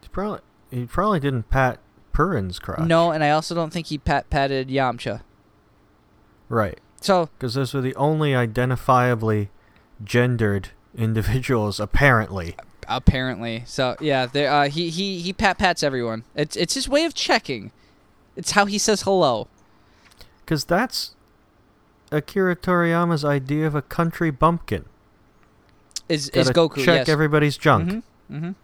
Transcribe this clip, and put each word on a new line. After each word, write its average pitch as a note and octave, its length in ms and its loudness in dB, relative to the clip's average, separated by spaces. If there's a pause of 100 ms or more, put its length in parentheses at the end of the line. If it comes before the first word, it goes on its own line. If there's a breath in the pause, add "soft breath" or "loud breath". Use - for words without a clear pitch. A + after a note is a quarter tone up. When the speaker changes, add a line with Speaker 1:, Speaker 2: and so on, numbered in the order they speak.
Speaker 1:
He - 80 -20
probably, G3 320 -6 (300)
he B2 160 -6
probably F#3+ 340 0
didn't C3 300 -2
pat C3 300 2 (320)
Purin's C3+ 460 0
crotch. - 280 -8
Speaker 2:
No, E3 240 4
and D#3 120 0
I D3 80 4
also D#3 240 0
don't D#3+ 180 -4
think E3 160 -6
he D3+ 100 -6
pat-patted C3+ 720 0
Yamcha. B2+ 540 -2 (1300)
Speaker 1:
Right. A2 300 -2 (220)
Speaker 2:
So F3+ 280 2 (100)
Speaker 1:
'Cause A#2+ 160 -6
those C3 200 -4
were C#3 60 -2
the B2+ 160 -4
only D3+ 360 0
identifiably A#2+ 1160 0 (560 soft breath)
gendered A2+ 640 0 (280)
individuals, A2 840 0
apparently. G#2 800 2 (340)
Speaker 2:
Apparently. A#2 760 0
So, B2+ 340 -2
yeah, C#3 260 2
there, C#3 240 0
uh, C#3+ 200 4
he, E3 180 -4
he, F#3 320 -6
he F3+ 120 -6
pat-pats F#3 500 0
everyone. A#2+ 420 -2 (100)
It's, D3+ 220 -4
it's F3 180 -2
his C4 140 -6
way C#4+ 160 2
of E4 100 -4
checking. C3+ 560 -4 (640 soft breath)
It's - 180 -8
how G3+ 120 4
he G3+ 140 -4
says G3+ 240 0
hello. D3+ 440 2 (1000 soft breath)
Speaker 1:
'Cause D3+ 180 -2
that's - 500 -2 (960)
Akira F3+ 460 -2
Toriyama's E3+ 680 0
idea C#3+ 400 0
of D3+ 80 -2
a D3 80 -2
country E3 480 -2
bumpkin. D#3 560 0 (1200)
Speaker 2:
Is, D3 220 -4
is - 200 2
Speaker 1:
Gotta E3 80 4
Speaker 2:
Goku, E3 260 2
Speaker 1:
check E3 160 6
Speaker 2:
yes. B2 100 -2
Speaker 1:
everybody's D3 480 2
junk. G#2+ 320 4 (400)
Speaker 2:
Mm-hmm, C#3 60 -12
mm-hmm. E3 140 -6 (140)